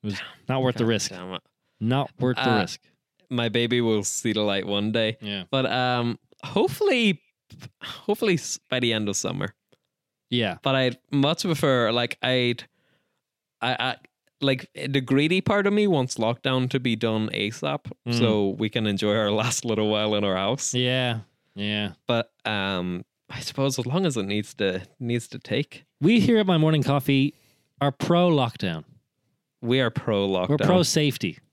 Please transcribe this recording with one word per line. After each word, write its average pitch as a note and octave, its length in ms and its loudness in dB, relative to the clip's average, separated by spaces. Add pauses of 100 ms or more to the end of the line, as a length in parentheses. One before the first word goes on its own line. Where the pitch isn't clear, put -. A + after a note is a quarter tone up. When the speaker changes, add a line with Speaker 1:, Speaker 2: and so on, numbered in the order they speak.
Speaker 1:
It - 60 -8
was G2 120 -6 (280)
not C3 140 0
worth B2+ 140 0
the A#2+ 80 2
Speaker 2:
God A2+ 40 4
Speaker 1:
risk. A2 220 0
Speaker 2:
damn F#2 240 -12
it. - 80 -10 (380)
Speaker 1:
Not B2+ 300 0 (100)
worth B2 160 0
the C3 140 0
Speaker 2:
Uh, A#2+ 100 4
Speaker 1:
risk. - 200 -8 (500)
Speaker 2:
my A#2+ 180 -2
baby A#2+ 320 2
will A2 240 2
see - 300 -2
the G#2+ 80 0
light G2 240 0
one G2+ 260 -2
day. A2 300 0
Speaker 1:
Yeah. G2+ 280 -8
Speaker 2:
But, C3 200 0
um, B2 480 -2 (240)
hopefully, A#3 800 0 (600)
hopefully - 520 -2
s-, - 240 -4 (120)
by B2+ 100 -2
the A#2+ 120 2
end G#2+ 160 -2
of G2 80 -2
summer. F#2+ 380 -4 (760)
Speaker 1:
Yeah. A2 320 0
Speaker 2:
But C3+ 120 2
I'd C3 240 0 (120)
much D3 340 2
prefer, C3 480 2
like, A#2+ 300 -2
I'd, B2 420 0 (960)
I, B2 160 -2
I, B2 180 -4 (460)
like, C3+ 320 0
the C#3 260 -2
greedy C#3+ 400 2
part G3+ 260 0
of G3+ 60 2
me G#3 140 4
wants C#3+ 300 0
lockdown B2+ 540 0
to C#3 100 0
be A#2+ 160 0
done A2 340 0
asap, A2 600 -6 (160)
Speaker 1:
Mm. A#2+ 120 0
Speaker 2:
so G#2+ 320 4
we G#2+ 180 -2
can A2 180 -2
enjoy G#2 300 0
our G#2+ 140 2
last A2+ 340 -2
little G#2+ 240 0
while G#2+ 260 0
in G#2 100 0
our F#2+ 120 0
house. G#2+ 380 -4
Speaker 1:
Yeah. B2 460 0 (340)
Yeah. G#2 380 -4 (140)
Speaker 2:
But, A#2 240 0 (140)
um, F#2+ 600 -2 (260)
I B2 100 -12
suppose C3+ 380 -2
as A#2+ 80 -4
long F3 200 0
as C3+ 100 -2
it G#2 100 -2
needs G#2 280 -4
to, F#2+ 280 -2 (180)
needs A#2+ 280 -4
to - 100 -14
take. - 460 -6 (160)
Speaker 1:
We G#3+ 200 6
here A3+ 180 4
at G#3 80 2
My F3 120 4
Morning D#3 240 4
Coffee C#3 520 2 (460)
are C#3+ 120 2
pro F3 360 2
lockdown. A#2 560 -2 (800)
Speaker 2:
We B2 180 2
are B2 100 2
pro G2+ 380 0
lockdown. F#2 220 0
Speaker 1:
We're D3 80 2
pro F3+ 240 4
safety. C#3+ 560 0 (140)